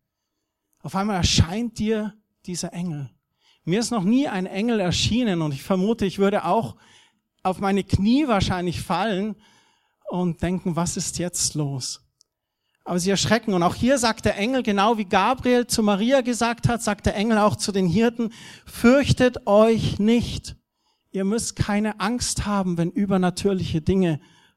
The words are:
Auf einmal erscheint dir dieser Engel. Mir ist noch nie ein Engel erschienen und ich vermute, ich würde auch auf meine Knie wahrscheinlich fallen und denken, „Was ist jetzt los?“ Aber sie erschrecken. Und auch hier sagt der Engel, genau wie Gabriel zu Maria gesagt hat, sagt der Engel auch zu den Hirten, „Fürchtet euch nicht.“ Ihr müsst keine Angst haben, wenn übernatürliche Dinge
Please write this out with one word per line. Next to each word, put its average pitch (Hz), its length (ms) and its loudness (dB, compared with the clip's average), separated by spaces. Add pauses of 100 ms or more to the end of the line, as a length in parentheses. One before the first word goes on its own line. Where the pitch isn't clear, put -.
(800)
Auf 156 160 -8
einmal 202 200 0
erscheint 185 600 0
dir 214 360 -2 (320)
dieser 175 260 -8
Engel. 156 380 -6 (540)
Mir 185 160 0
ist 233 100 -4
noch 226 120 -2
nie 247 260 2
ein 190 180 -4
Engel 214 340 -2
erschienen 190 600 0
und 151 100 -2
ich 135 100 -8
vermute, 202 440 0
ich 185 120 -4
würde 196 280 0
auch 190 300 0 (640)
auf 185 180 -2
meine 196 240 0
Knie 240 440 2
wahrscheinlich 185 520 -2
fallen 196 560 -2 (720)
und 180 340 -2
denken, 175 320 -2
„Was 170 220 -2
ist - 220 -6
jetzt - 360 -4
los?“ 139 480 -6 (800)
Aber 175 160 -4
sie 180 120 0
erschrecken. 214 420 0
Und 175 100 2
auch 175 120 2
hier 254 240 2
sagt 226 260 -2
der 208 140 0
Engel, 247 240 0
genau 214 340 2
wie 214 80 -4
Gabriel 240 640 2
zu - 160 -2
Maria 220 400 2
gesagt 233 440 -2
hat, 233 160 0
sagt 208 220 -2
der 185 100 0
Engel 220 220 0
auch 208 200 4
zu - 160 -4
den 190 140 2
Hirten, 226 460 0 (320)
„Fürchtet 254 800 2
euch 214 520 4
nicht.“ - 580 0 (560)
Ihr 190 120 -4
müsst 220 320 -2
keine 208 440 -2
Angst 233 460 -4
haben, 190 320 0
wenn 170 120 0
übernatürliche 185 920 0
Dinge 175 400 2 (360)